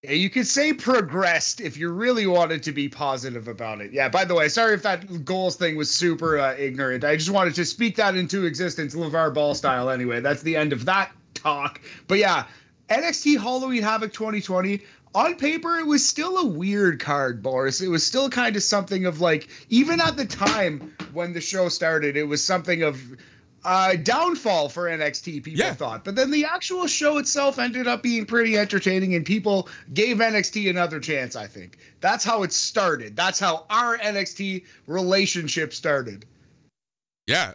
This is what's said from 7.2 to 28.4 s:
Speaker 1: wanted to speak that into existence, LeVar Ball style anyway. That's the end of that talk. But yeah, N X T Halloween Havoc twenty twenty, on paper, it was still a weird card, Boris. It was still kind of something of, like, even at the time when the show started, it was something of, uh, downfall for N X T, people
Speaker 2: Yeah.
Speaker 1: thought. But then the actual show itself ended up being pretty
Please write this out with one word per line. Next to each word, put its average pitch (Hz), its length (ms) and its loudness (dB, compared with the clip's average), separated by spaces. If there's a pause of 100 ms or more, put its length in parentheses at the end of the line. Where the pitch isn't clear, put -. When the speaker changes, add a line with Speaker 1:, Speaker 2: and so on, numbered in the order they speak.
Speaker 1:
wanted 185 260 2
to 175 100 -2
speak 233 300 -2
that 196 200 4
into 185 300 0
existence, 156 480 -4
LeVar 160 400 0
Ball 147 200 2
style 127 360 0
anyway. 123 300 -2
That's 139 220 0
the 160 140 0
end 151 160 2
of 123 140 -4
that 190 260 0 (220)
talk. 143 480 -4 (260)
But 190 100 2
yeah, 180 280 2 (420)
N 254 160 2
X 330 160 -2
T 294 160 6
Halloween 247 460 -2
Havoc 214 320 -2
twenty 214 260 -4
twenty, 190 400 -2 (340)
on 339 200 2
paper, 320 420 -2
it 320 100 -2
was 294 200 4
still 370 320 0
a 339 80 2
weird 185 520 2
card, 135 440 -2
Boris. 131 400 0
It 190 60 -2
was 165 180 0
still 262 240 0
kind 233 260 0
of 196 60 0
something 190 420 0
of, 165 160 -2
like, 160 280 2 (200)
even 302 320 4
at 320 160 2
the 277 80 -2
time 196 720 -2 (160)
when 170 220 -6
the 165 80 -6
show 185 260 0
started, 156 480 0
it 151 60 2
was 147 200 -2
something 175 400 0
of, 139 200 0 (600)
uh, 190 320 4
downfall 233 720 2
for 175 200 -4
N 160 140 -2
X 147 180 -2
T, 151 200 -10
people 160 180 -6
Speaker 2:
Yeah. 190 160 0
Speaker 1:
thought. 113 300 -8
But 196 100 -6
then 262 160 2
the 294 140 2
actual 359 420 -4
show 294 320 0
itself 277 400 0
ended 247 300 -2
up 240 140 0
being 233 220 0
pretty 226 320 2